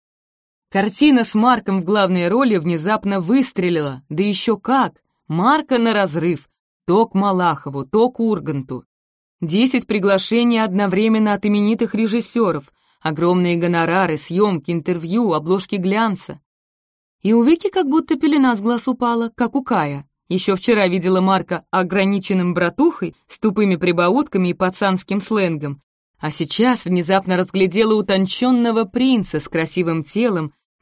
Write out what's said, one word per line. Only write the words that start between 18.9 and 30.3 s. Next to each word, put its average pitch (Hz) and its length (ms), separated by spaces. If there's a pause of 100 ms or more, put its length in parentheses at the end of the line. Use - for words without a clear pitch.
как 247 220
у 269 80
Кая. 147 440 (200)
Ещё 185 260
вчера 208 320
видела 185 340
Марка 185 520
ограниченным 185 800
братухой, 175 640 (100)
с - 140
тупыми 202 340
прибаутками 180 760
и 175 40
пацанским 190 640
сленгом. 160 640 (380)
А 156 100
сейчас 226 540
внезапно 180 540
разглядела 190 560
утончённого 220 880
принца 247 560
с - 80
красивым 165 540
телом, 190 500 (300)